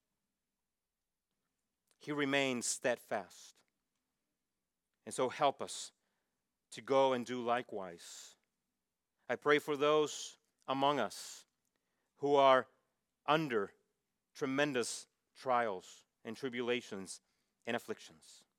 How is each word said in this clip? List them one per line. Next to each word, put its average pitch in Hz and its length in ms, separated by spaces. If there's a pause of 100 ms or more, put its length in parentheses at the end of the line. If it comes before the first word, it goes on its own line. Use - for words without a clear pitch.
(2000)
he - 140
remained 135 520
steadfast. - 920 (1500)
And 110 80
so 131 160
help 143 320
us - 300 (800)
to - 100
go 131 340
and 120 120
do 123 160
likewise. 110 960 (920)
I 127 60
pray 147 240
for 147 180
those 147 600 (300)
among 139 320
us - 440 (720)
who 143 180
are 131 320 (580)
under 139 480 (640)
tremendous 135 720 (260)
trials 120 720 (180)
and 113 120
tribulations 120 840 (460)
and 117 80
afflictions. - 720 (140)